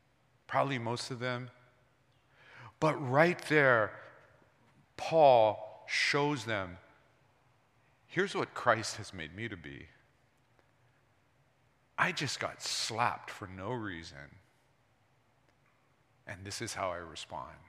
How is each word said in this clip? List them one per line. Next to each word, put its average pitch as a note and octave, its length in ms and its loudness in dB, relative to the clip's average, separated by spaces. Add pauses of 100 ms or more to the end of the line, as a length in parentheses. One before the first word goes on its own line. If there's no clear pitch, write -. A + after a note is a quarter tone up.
(460)
probably C3+ 320 0
most A#2 320 -4
of B2+ 100 -8
them. B2 300 -6 (1300)
But D#3 140 2 (140)
right D#3+ 400 6
there, B2+ 440 6 (1040)
Paul B2 920 6
shows D3 580 0
them, F#2+ 340 -6 (1300)
"Here's F#3+ 260 -2
what D#3 200 -4
Christ A2+ 420 2
has G#2+ 160 -12
made E2 240 -10
me A2+ 120 -8
to G#2+ 80 -12
be. C#2+ 300 -16 (2000)
I F3 160 0
just - 260 -4
got - 240 -8
slapped - 680 -4
for - 160 -14
no F#2+ 240 -10
reason. E2 680 -10 (1900)
And F#2+ 180 -14
this G2+ 180 -10
is A2 120 -8
how F#2+ 160 -2
I F2 60 -6
respond." D#2+ 600 -12 (120)